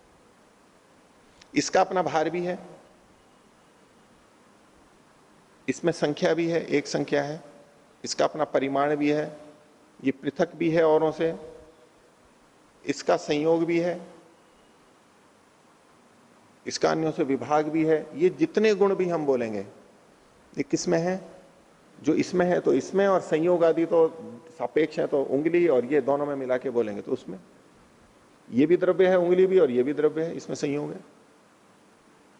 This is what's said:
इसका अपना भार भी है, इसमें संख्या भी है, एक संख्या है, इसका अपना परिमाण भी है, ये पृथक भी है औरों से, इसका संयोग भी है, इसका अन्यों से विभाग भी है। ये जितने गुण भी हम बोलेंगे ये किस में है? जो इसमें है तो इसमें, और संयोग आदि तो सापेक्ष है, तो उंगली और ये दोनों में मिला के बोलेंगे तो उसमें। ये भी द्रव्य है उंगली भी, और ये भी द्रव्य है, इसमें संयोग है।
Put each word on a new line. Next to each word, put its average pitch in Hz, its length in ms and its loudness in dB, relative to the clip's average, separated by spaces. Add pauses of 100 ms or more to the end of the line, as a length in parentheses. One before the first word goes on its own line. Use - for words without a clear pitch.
(1500)
इसका 143 260 2
अपना 185 220 0
भार 156 280 -2
भी 175 140 -4
है, 180 140 -6 (3000)
इसमें 165 240 -2
संख्या 160 420 0
भी 165 160 0
है, 165 160 -2
एक 143 200 0
संख्या 147 360 -2
है, 151 220 -10 (600)
इसका - 200 -2
अपना 151 200 -2
परिमाण 139 520 0
भी 147 140 0
है, 151 260 -2 (680)
ये 135 60 0
पृथक 165 440 -2
भी 165 160 -2
है 160 120 4
औरों 156 300 4
से, 165 260 -4 (1500)
इसका 170 300 -2
संयोग 165 480 0
भी 170 140 0
है, 175 280 -4 (2500)
इसका 156 240 -2
अन्यों 156 220 0
से 160 100 -2
विभाग 139 460 0
भी 160 160 0
है। 156 300 0
ये 160 140 2
जितने 175 460 0
गुण 196 200 2
भी 180 140 -2
हम 160 180 -2
बोलेंगे 113 400 0 (880)
ये 151 60 -2
किस - 260 -4
में 170 100 2
है? 185 420 -6 (640)
जो 151 120 2
इसमें 180 320 0
है 170 140 2
तो 151 120 2
इसमें, 190 360 0
और 185 120 2
संयोग 170 440 0
आदि 165 220 2
तो 165 220 4 (420)
सापेक्ष 156 480 -4
है, 151 80 -2
तो 143 160 0
उंगली 165 460 2
और 123 160 4
ये 143 160 0
दोनों 143 260 0
में 143 100 -4
मिला 127 220 -2
के 131 120 -6
बोलेंगे 107 320 -2
तो - 100 -8
उसमें। 180 280 -8 (1120)
ये 127 160 2
भी 175 100 4
द्रव्य 180 320 4
है 185 100 4
उंगली 180 280 4
भी, 185 120 4
और 151 120 4
ये 123 120 2
भी 143 100 -2
द्रव्य 151 320 0
है, 165 120 -8
इसमें 143 200 -10
संयोग 147 340 -4
है। 185 100 -14 (1400)